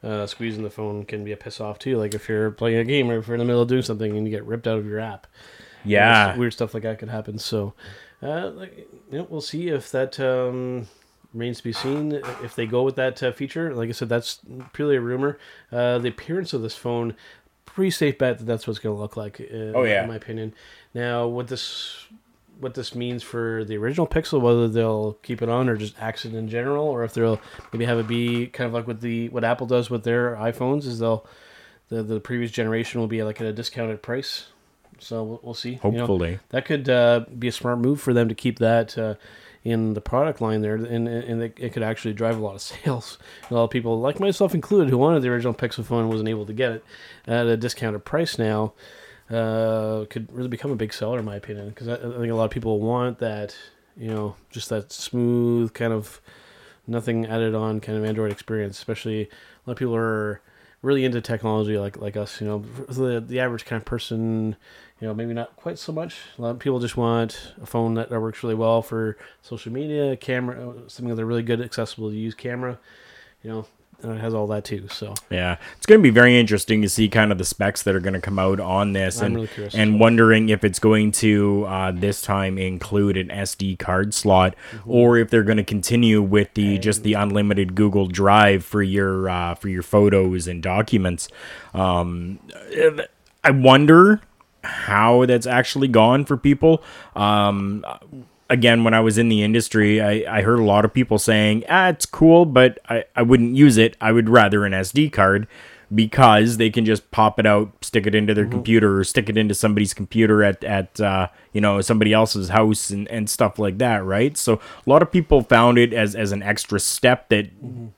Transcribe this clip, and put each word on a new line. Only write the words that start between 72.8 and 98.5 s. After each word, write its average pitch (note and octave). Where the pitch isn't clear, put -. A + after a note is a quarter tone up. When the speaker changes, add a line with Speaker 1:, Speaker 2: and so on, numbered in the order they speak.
Speaker 1:
you A2
know, A2
and A2+
it A2
has A2+
all G#2+
that G#2
too, G2
so. G#2
Speaker 2:
Yeah, F2+
it's -
gonna G#3+
be C#3+
very B2
interesting G#2+
to G2+
see A2
kind G#2+
of F#2+
the F2+
specs -
that G2
are F#2+
gonna F#2+
come G2
out F#2+
on G2
this F#2+
Speaker 1:
I'm G#2+
Speaker 2:
and, A#2
Speaker 1:
really A2+
curious. G2+
Speaker 2:
and G#2+
wondering A2+
if G#2+
it's G2+
going G#2+
to, G2+
uh, F#2+
this F#2+
time G2
include F#2+
an F#2
S G2
D F#2+
card F#2+
slot F#2
Speaker 1:
Mm-hmm. A2
Speaker 2:
or A#2+
if A2+
they're A2+
gonna G#2+
continue A2
with G2+
the, G2+
Speaker 1:
And F#2
Speaker 2:
just G#2+
the G#2+
unlimited G2+
Google G2+
Drive G2
for G#2
your, F#2+
uh, F2
for G2
your F2+
photos F#2+
and F2
documents. F#2+
Um, F2
I C#3+
wonder D3
how A#2
that's B2
actually B2+
gone B2
for C#3
people. D#3
Um, G2+
again, A#2